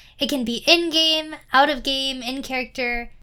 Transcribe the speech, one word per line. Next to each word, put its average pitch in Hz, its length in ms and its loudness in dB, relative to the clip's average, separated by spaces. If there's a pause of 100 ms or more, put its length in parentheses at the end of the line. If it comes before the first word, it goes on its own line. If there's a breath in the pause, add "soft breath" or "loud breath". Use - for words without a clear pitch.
(180 loud breath)
It 254 100 0
can 262 160 -2
be 233 220 -4
in-game, 320 680 2 (180)
out 277 160 6
of 269 140 -4
game, 269 400 -4
in 254 200 -6
character, 240 680 -6 (120)